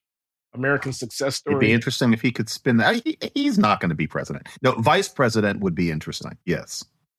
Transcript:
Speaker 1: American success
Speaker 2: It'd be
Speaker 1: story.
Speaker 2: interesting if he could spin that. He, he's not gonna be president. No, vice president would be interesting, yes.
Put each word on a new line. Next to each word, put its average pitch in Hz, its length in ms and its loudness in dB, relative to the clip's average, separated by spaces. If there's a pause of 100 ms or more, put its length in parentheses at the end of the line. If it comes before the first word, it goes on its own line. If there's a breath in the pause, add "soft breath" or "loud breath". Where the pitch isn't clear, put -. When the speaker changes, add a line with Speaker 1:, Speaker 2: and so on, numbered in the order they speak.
(540)
Speaker 1:
American 135 380 0
success 127 540 -4
Speaker 2:
It'd - 140 0
be 107 80 2
Speaker 1:
story. 113 60 4
Speaker 2:
interesting 117 380 0
if 110 100 0
he 123 120 0
could - 160 -4
spin - 280 0
that. 170 180 4 (100)
He, 311 120 -4 (160)
he's 285 240 0
not 190 220 4
gonna 82 160 -2
be 78 120 -2
president. 71 400 -8 (140 loud breath)
No, 127 120 4
vice 147 340 2
president 107 540 0
would 90 140 0
be 87 140 2
interesting, - 560 -8
yes. - 380 -6 (360)